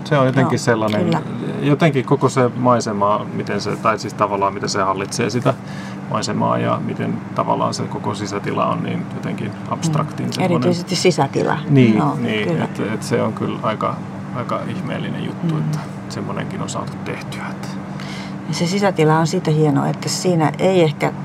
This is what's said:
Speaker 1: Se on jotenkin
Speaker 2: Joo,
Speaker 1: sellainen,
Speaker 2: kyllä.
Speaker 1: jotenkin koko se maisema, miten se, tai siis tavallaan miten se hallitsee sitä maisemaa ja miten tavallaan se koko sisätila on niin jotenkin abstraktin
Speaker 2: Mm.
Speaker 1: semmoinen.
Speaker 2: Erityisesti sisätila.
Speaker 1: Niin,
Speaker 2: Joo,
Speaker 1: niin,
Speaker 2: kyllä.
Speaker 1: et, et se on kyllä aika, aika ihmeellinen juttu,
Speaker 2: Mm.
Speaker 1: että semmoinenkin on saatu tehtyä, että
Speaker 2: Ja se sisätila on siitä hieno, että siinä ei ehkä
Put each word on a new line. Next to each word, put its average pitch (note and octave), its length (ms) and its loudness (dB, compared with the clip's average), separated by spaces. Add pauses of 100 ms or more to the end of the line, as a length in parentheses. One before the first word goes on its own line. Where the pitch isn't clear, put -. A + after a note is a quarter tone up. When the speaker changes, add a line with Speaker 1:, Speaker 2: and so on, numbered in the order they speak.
Speaker 1:
Se D3+ 140 4
on C3 80 6
jotenkin D3+ 300 4
Speaker 2:
Joo, D#3 80 -2
Speaker 1:
sellainen, A2 400 2
Speaker 2:
kyllä. D#3+ 160 2 (420)
Speaker 1:
jotenkin C#3 420 4
koko C#3 240 2
se B2 280 4
maisema, G#2+ 800 2
miten G2+ 260 -2
se, G2 160 -2
tai G#2+ 220 0
siis G2+ 160 -6
tavallaan G2 400 2
miten G2+ 140 -4
se G2+ 140 0
hallitsee G2 480 0
sitä A#2+ 240 0 (560)
maisemaa G#2+ 480 0
ja A#2 260 0
miten A2+ 300 -2 (200)
tavallaan A#2 400 0
se B2 80 -4
koko G#2 320 -4
sisätila G2+ 520 -2
on A2+ 160 0
niin - 320 -4
jotenkin - 360 -6 (200)
abstraktin D3+ 560 -2
Speaker 2:
Mm. A#2+ 60 -4
Speaker 1:
semmoinen. F3 240 0
Speaker 2:
Erityisesti C3 400 0
sisätila. - 600 2 (120)
Speaker 1:
Niin, B2+ 260 8
Speaker 2:
Joo, C#3+ 240 2
Speaker 1:
niin, A2 280 0
Speaker 2:
kyllä. D#3+ 160 0
Speaker 1:
et, - 160 -6 (140)
et G#2+ 80 -6
se A#2 200 0
on A2 100 0
kyllä G#2+ 300 -4
aika, G#2+ 320 0 (420)
aika A2+ 240 -2 (160)
ihmeellinen - 480 -4
juttu, E3 300 -2
Speaker 2:
Mm. D3+ 60 0
Speaker 1:
että - 180 -2 (300)
semmoinenkin G2+ 540 -6
on - 60 -6
saatu G2 240 -6 (120)
tehtyä, - 460 -8
että - 180 -10 (800)
Speaker 2:
Ja D#3 60 -2
se F3 120 0
sisätila E3 520 4
on E3 80 4
siitä E3 240 0
hieno, D3+ 360 4
että D#3 220 -2
siinä D#3+ 500 2
ei F#3 240 4
ehkä D3+ 300 2 (120)